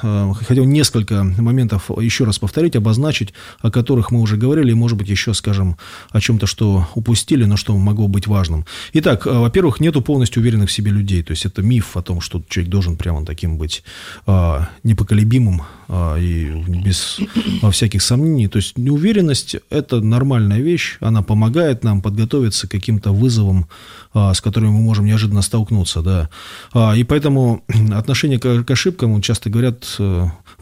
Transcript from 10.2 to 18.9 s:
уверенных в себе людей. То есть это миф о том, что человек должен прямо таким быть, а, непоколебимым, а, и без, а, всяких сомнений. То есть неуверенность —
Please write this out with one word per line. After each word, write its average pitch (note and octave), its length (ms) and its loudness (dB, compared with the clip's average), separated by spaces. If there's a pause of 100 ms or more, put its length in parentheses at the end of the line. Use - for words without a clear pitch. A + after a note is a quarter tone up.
уверенных A2 260 2
в - 40 -4
себе G#2 180 -2
людей. G2 320 0
То D#2+ 100 -10
есть E2 140 -4
это F#2+ 160 -6
миф A2+ 340 0
о F2 60 -4
том, F2 180 -4
что F2 280 -8
человек F2+ 240 -4
должен F2 240 0
прямо D#2+ 280 -4
таким D#2+ 340 -6
быть, D#2 260 -8 (420)
а, E2+ 420 2 (140)
непоколебимым, G#2+ 800 2 (260)
а, E2+ 300 -2
и E2 320 -2 (180)
без, F2+ 500 -2 (440)
а, G#2+ 80 4
всяких G2 320 0
сомнений. C3 460 0
То A2 100 -4
есть - 200 -4
неуверенность — D3+ 760 0 (140)